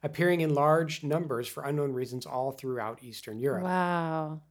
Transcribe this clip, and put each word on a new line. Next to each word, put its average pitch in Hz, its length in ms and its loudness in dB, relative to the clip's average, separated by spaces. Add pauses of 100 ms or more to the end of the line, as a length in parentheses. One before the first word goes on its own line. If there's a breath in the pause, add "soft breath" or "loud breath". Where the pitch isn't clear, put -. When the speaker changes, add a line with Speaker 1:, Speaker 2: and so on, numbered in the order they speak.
Speaker 1:
appearing 170 380 2
in 156 140 2
large 156 480 4
numbers 143 440 0
for - 160 -10
unknown 143 300 0
reasons 123 320 -4
all 131 280 -2
throughout 120 500 -6
Eastern 110 360 -12
Europe. 139 260 0
Speaker 2:
Wow. 165 720 0 (120)